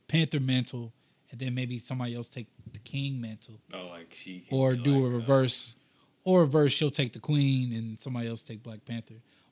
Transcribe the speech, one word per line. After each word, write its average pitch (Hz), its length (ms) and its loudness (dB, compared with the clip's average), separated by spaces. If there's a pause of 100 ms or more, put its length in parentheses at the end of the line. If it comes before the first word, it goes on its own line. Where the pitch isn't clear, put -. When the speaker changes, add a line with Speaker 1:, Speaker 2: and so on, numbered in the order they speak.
Speaker 1:
Panther 156 320 2
mantle, 127 500 -2 (400)
and 117 80 -14
then 127 160 -4
maybe 123 240 -4
somebody 123 340 -6
else 120 140 -10
take 113 200 -14 (260)
the 104 60 -18
King 139 420 -6
mantle. 110 340 -12 (180)
Speaker 2:
Oh, 92 140 -12
like, 85 260 -16
she 92 280 -14
can - 160 -4
Speaker 1:
Or 131 180 4
Speaker 2:
be 120 80 -4
Speaker 1:
do 143 120 4
Speaker 2:
like, 135 60 4
Speaker 1:
a 127 40 2
Speaker 2:
uh, 123 140 -2
Speaker 1:
reverse, 131 540 2 (520)
or 185 160 6
reverse, 147 320 6
she'll 147 180 0
take 127 220 -2
the 113 60 -16
Queen 135 540 2
and 113 280 -6
somebody 123 260 -6
else 113 160 -8
take 113 180 -14
Black 110 240 -16
Panther. 117 300 -8 (360)